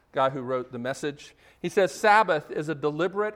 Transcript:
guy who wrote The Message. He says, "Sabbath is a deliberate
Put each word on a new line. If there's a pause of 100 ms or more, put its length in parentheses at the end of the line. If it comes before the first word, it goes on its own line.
(120)
guy
who
wrote
The
Message. (260)
He
says,
"Sabbath
is
a
deliberate